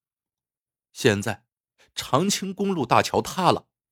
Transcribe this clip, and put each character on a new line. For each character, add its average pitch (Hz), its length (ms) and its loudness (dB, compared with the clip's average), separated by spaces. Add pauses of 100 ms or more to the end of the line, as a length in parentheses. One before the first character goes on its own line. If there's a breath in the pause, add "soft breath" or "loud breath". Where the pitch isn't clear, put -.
(920)
现 104 320 0
在 107 220 -6 (500 soft breath)
长 165 340 0
青 196 240 -4
公 196 220 -2
路 147 100 -2
大 113 180 4
桥 110 200 -2
塌 170 300 0
了， - 160 -4 (240)